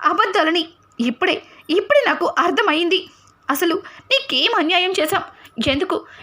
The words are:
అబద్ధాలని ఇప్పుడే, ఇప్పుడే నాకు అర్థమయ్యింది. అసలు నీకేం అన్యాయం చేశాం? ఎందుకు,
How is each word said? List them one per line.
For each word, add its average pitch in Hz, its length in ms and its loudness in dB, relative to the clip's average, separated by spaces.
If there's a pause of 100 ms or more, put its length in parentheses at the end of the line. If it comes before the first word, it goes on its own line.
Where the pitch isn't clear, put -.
అబద్ధాలని 330 680 0 (320)
ఇప్పుడే, 247 420 -2 (280)
ఇప్పుడే 453 360 2
నాకు - 320 0
అర్థమయ్యింది. 339 680 0 (440)
అసలు 320 240 0 (380)
నీకేం 453 460 0
అన్యాయం 359 420 2
చేశాం? 330 220 0 (460)
ఎందుకు, 294 380 -2 (160)